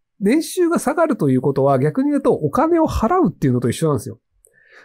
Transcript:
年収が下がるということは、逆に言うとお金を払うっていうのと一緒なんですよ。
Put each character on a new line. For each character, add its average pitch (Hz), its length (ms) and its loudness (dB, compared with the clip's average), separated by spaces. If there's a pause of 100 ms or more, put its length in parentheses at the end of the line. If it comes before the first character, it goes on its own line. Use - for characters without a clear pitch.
(200)
年 269 240 2
収 349 240 -2
が 330 100 0
下 285 160 -2
が 330 100 0
る 311 120 0
と 147 120 0
い 131 80 4
う 123 40 0
こ 139 140 0
と 135 100 0
は、 139 160 2
逆 151 240 0
に 294 60 0
言 285 100 0
う - 20 -4
と - 120 2
お 151 160 -2
金 320 280 0
を 311 80 2
払 349 300 -2
う 285 140 2
っ - 20 -2
て - 160 -2
い - 20 2
う - 20 2
の 123 60 0
と 120 100 -2
一 110 40 0
緒 160 160 -2
な 143 60 0
ん - 20 0
で - 80 -8
す 117 40 -14
よ。 110 120 -14 (640)